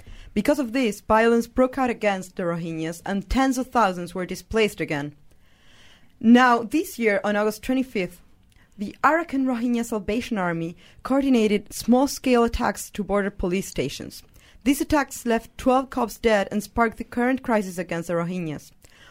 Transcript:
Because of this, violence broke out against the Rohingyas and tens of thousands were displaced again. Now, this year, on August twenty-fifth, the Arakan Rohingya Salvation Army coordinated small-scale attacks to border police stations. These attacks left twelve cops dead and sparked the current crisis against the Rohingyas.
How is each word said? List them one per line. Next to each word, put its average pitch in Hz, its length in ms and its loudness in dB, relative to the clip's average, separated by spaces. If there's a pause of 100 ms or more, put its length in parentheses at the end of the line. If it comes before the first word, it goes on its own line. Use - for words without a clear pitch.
(340)
Because 285 260 2
of 233 120 -4
this, 233 300 -2
violence 233 440 4
broke 254 320 0
out 254 140 0
against 196 460 -4
the 190 60 -4
Rohingyas 165 640 -6
and 196 240 -4
tens 262 280 2
of 254 100 -4
thousands 185 480 0
were 185 100 -4
displaced 208 540 -2
again. 147 340 -4 (1080)
Now, 240 420 6
this 302 340 -4
year, 208 260 2
on 208 120 0
August 214 260 -2
twenty-fifth, 247 600 -4 (560)
the 202 260 -8
Arakan 285 420 2
Rohingya 240 400 -2
Salvation 220 520 -4
Army 170 400 -4 (260)
coordinated 240 680 2
small-scale 247 720 2
attacks 233 460 -4
to 208 120 -8
border 196 260 0
police 185 380 -4
stations. - 560 -8 (400)
These 277 180 2
attacks - 440 -2
left 226 320 -2
twelve 262 320 2
cops 240 280 -4
dead 214 320 2
and 214 140 -2
sparked 233 340 0
the 226 60 -8
current 254 400 -2
crisis 190 340 -2
against 170 300 -6
the 180 60 -2
Rohingyas. 170 580 -4 (400)